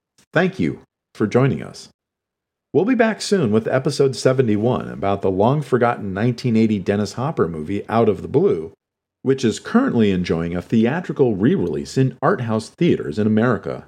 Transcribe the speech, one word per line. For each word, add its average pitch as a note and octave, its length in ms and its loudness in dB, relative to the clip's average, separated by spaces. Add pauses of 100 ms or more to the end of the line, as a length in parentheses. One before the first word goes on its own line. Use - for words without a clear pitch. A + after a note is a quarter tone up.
(320)
Thank F3+ 280 -2
you D2 220 -4 (320)
for A2 140 -2
joining A#2+ 340 0
us. - 280 -16 (840)
We'll D#3 140 2
be B3+ 100 2
back A3 260 0
soon E3 300 2
with A2 160 2
episode C3+ 480 0
seventy-one G#2+ 720 0
about F#2 340 -4
the F#2+ 100 0
long-forgotten A#2 840 0
nineteen A#2 420 -2
eighty A2 240 2
Dennis G2+ 340 -2
Hopper A#2+ 340 -2
movie E2 420 -8
Out A2 200 2
of F2+ 120 0
the F2 60 -10
Blue, F#2+ 460 0 (480)
which C3+ 220 -2
is G#2+ 160 0
currently A#2+ 520 2
enjoying F2 440 -2
a F2 60 -4
theatrical B2 760 0
re-release F2+ 600 -2
in C3 240 0
art D#3+ 200 2
house A2 280 -4
theaters G#2 500 0
in G#2+ 80 2
America. G#2+ 600 0